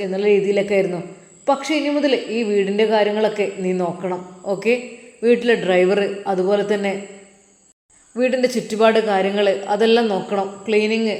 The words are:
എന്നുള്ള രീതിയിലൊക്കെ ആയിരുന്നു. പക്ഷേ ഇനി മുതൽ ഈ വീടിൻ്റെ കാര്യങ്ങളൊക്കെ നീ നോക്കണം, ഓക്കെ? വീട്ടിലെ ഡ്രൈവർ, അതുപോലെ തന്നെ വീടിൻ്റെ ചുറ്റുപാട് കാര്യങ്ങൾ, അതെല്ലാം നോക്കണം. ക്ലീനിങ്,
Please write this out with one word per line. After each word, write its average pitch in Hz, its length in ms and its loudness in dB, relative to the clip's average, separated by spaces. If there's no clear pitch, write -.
എന്നുള്ള 190 220 -2
രീതിയിലൊക്കെ 202 500 2
ആയിരുന്നു. 180 240 0
പക്ഷേ 277 340 0
ഇനി 285 160 -2
മുതൽ 277 180 2
ഈ 233 60 -2
വീടിൻ്റെ 208 500 0
കാര്യങ്ങളൊക്കെ 208 540 2
നീ 185 140 -2
നോക്കണം, 180 500 -4
ഓക്കെ? 214 200 0
വീട്ടിലെ 233 420 4
ഡ്രൈവർ, 185 360 4
അതുപോലെ 196 460 0
തന്നെ 196 200 -2
വീടിൻ്റെ 254 380 2
ചുറ്റുപാട് 220 440 2
കാര്യങ്ങൾ, 202 380 2
അതെല്ലാം 226 340 4
നോക്കണം. 196 400 -4
ക്ലീനിങ്, 214 580 0